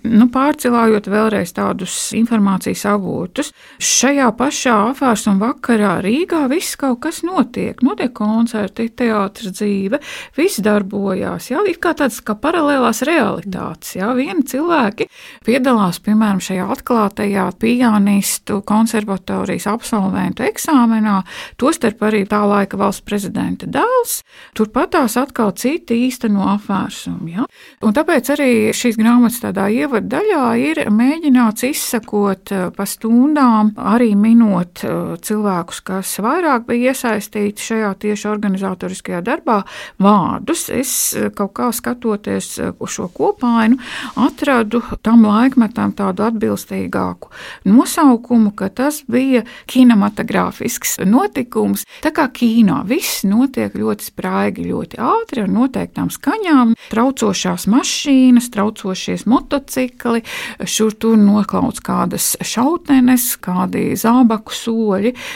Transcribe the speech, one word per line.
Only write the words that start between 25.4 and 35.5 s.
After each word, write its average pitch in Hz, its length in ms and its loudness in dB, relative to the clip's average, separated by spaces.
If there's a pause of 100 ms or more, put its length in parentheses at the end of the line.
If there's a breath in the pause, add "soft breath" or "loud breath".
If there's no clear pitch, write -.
citi 247 480 -2
īsteno 208 520 0
apvērsumu, 175 760 -6
jā. 196 160 -4 (380 loud breath)
Un 214 100 2
tāpēc 294 380 2
arī 277 180 2 (220)
šīs 233 260 0
grāmatas 240 460 4
tādā 196 240 -2
ievadu 226 400 -2
daļā 330 340 0 (160)
ir 302 200 0 (120)
mēģināts 247 760 2
izsakot, 208 840 -4
eh, 185 220 -2
pa 196 120 -6
stundām, 233 920 4
arī 220 400 2
minot, 208 680 4
eh, 170 320 -4
cilvēkus, 196 680 -4